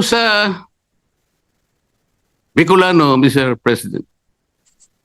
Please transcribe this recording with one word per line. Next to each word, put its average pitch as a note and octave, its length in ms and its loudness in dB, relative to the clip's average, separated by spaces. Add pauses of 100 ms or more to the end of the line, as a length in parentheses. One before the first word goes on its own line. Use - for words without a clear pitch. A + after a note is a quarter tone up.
sa A#3 160 0 (2250)
Bicolano, E3+ 640 2
Mister C3 400 0
President? A#2 480 -4 (1000)